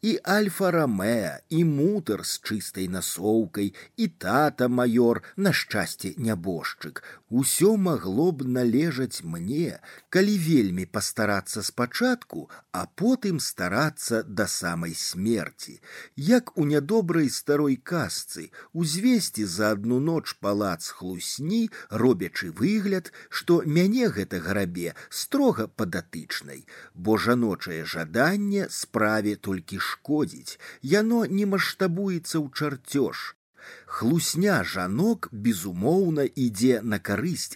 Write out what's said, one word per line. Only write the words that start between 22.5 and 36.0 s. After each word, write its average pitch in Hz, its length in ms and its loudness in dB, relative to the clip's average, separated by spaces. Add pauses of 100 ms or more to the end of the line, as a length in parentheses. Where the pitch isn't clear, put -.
выгляд, 190 560 0 (240)
што 175 320 2
мяне 190 480 4
гэта 98 240 -4
грабе 87 560 -2 (160)
строга 247 560 2
падатычнай, 82 1000 -8 (260)
бо 104 240 2
жаночае 101 640 0
жаданне 165 880 0
справе 107 680 0
толькі 95 460 -6
шкодзіць, - 800 -4 (260)
яно 220 400 2
не 196 240 0
маштабуецца 185 880 -2
ў 147 160 -4
чарцёж. 143 800 -4 (540)
Хлусня 160 800 2
жанок, 104 680 -2
безумоўна, 117 920 0